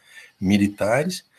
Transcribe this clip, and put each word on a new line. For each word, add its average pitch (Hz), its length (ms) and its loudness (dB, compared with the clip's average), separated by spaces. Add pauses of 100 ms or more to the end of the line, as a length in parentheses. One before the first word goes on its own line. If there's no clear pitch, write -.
(400)
militares, 101 840 0 (140)